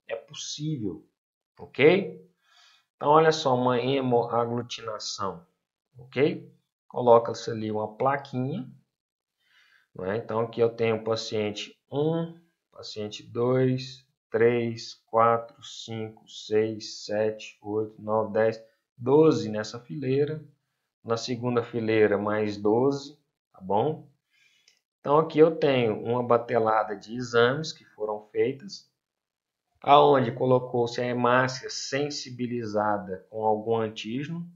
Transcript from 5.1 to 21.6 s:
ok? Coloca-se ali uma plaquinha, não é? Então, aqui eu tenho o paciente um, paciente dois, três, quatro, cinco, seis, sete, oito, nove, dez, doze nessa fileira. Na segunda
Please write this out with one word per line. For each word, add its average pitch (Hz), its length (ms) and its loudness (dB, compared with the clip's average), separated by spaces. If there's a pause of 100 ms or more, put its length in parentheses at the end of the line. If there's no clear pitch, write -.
ok? - 540 -2 (360)
Coloca-se 117 640 4
ali 110 200 -6
uma 107 260 -6
plaquinha, 135 720 -4 (1300)
não 92 120 -8
é? 98 100 -2
Então, 113 240 -4
aqui - 200 -4
eu 117 100 4
tenho 113 260 0
o 110 80 -8
paciente 107 760 -4 (140)
um, 165 420 -2 (380)
paciente 107 500 -12
dois, 127 800 -2 (260)
três, 117 640 0 (120)
quatro, 117 560 2
cinco, 110 640 -12
seis, 110 760 -4
sete, 107 580 -4
oito, 107 380 -6
nove, 107 320 -2
dez, 113 300 0 (340)
doze 127 520 4
nessa 107 300 -8
fileira. 147 640 -4 (600)
Na 113 120 -2
segunda 120 460 -2